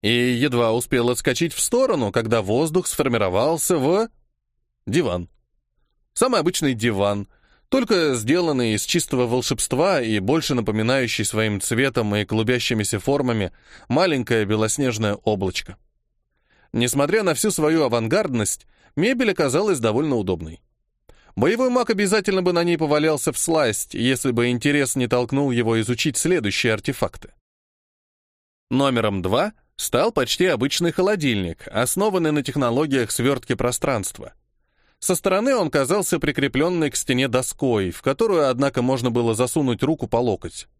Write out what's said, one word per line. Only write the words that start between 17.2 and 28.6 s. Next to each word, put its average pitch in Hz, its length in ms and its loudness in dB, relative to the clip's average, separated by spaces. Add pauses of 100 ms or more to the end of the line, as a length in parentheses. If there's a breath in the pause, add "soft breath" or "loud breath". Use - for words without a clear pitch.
на 170 120 2
всю 208 160 0
свою 156 320 2
авангардность, 120 840 0 (300 soft breath)
мебель 233 360 2
оказалась 160 480 0
довольно 123 360 0
удобной. 85 460 -4 (720 soft breath)
Боевой 226 340 2
маг 247 220 0
обязательно 196 500 0
бы 180 120 0
на 170 100 2
ней 170 140 0
повалялся 151 540 0
всласть, 147 640 -2
если 127 380 0
бы 120 180 2
интерес 139 460 0
не 123 120 -2
толкнул 127 440 0
его 117 280 0
изучить 120 380 -2
следующие 123 560 0
артефакты. - 580 -6 (1400)